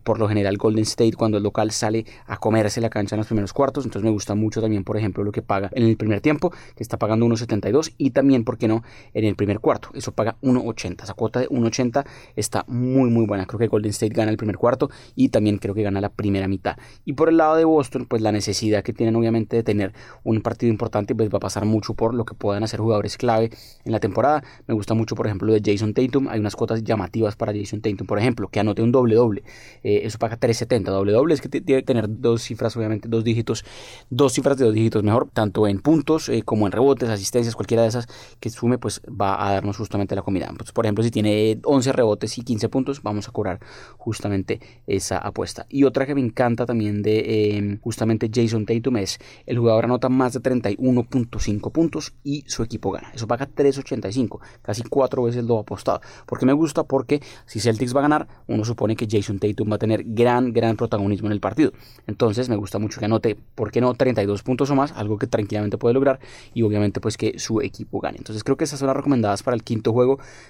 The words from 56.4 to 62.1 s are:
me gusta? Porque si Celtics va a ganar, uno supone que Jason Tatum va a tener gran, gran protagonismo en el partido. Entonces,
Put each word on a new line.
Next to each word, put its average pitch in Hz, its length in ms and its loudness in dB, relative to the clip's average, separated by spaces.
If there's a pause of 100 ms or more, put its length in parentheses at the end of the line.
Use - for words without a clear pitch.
me 131 60 6
gusta? 156 320 2
Porque 139 380 0 (240)
si - 140 -8
Celtics 120 340 0
va 139 60 4
a - 20 2
ganar, 151 260 0 (200)
uno 110 160 -2
supone 110 320 -2
que 117 120 -4
Jason 104 300 -2
Tatum 107 320 -2
va 107 60 0
a - 20 -6
tener 110 260 0
gran, 120 480 2
gran 113 240 2
protagonismo 104 520 -2
en 104 40 0
el 104 80 -2
partido. 110 320 2 (340)
Entonces, 113 420 0